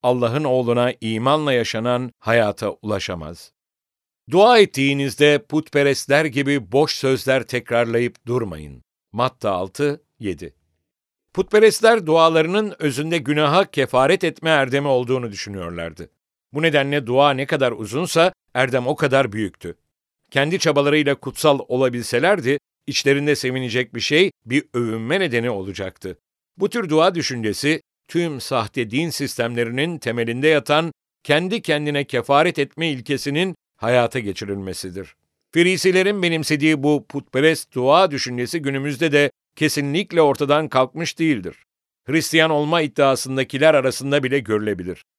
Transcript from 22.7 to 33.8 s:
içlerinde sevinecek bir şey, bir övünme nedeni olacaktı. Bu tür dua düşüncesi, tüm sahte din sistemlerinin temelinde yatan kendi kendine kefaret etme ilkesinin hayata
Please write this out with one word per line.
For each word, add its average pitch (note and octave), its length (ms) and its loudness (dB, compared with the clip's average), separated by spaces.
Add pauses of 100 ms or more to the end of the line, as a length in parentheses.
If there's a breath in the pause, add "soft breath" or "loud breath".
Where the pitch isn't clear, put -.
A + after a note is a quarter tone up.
içlerinde C#3 500 0
sevinecek B2+ 580 -4
bir A#2 60 -6
şey, E3 300 2 (160)
bir B2+ 180 -2 (100)
övünme A#2 460 -2
nedeni A#2+ 300 -2
olacaktı. F#2+ 680 -10 (380)
Bu G3+ 140 -2
tür A#3 180 -4
dua D#3+ 260 2
düşüncesi, C3+ 680 -2 (280)
tüm E3 320 -4
sahte A#2 500 -4
din D3+ 200 -2
sistemlerinin B2 880 -4
temelinde A#2+ 500 -2
yatan D#3 440 2 (320)
kendi F3+ 380 0
kendine D3 420 -2
kefaret C#3+ 540 2
etme D3+ 300 -4
ilkesinin C#3+ 640 -4 (220)
hayata A#2+ 420 2